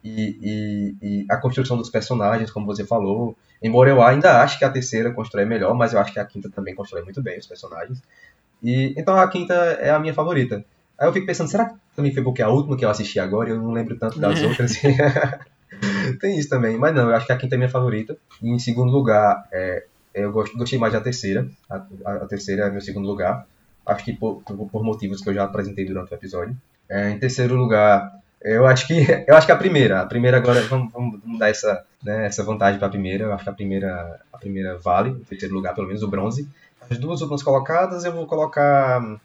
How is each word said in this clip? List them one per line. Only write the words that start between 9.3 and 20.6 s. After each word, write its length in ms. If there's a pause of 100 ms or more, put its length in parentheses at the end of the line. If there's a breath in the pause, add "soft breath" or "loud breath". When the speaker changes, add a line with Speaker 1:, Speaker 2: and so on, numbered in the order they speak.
Speaker 1:
é 340
a 120
minha 120
favorita. 520 (340)
Aí 80
eu 60
fico 120
pensando, 240
será 180
que 100 (180)
também 180
foi 120
porque 180
é 20
a 40
última 280
que 80
eu 60
assisti 300
agora 280
e 40
eu 100
não 80
lembro 260
tanto 220
das 220
Speaker 2:
É. 80
Speaker 1:
outras? 240 (100)
<laughs> 1400
Tem 160
isso 120
também, 280
mas 160
não, 160
eu 60
acho 100
que 80
a 40
quinta 180
é 40
minha 120
favorita. 460 (260)
E 80
em 80
segundo 320
lugar, 640
é, 320 (280)
eu 200
gost-, 240
gostei 200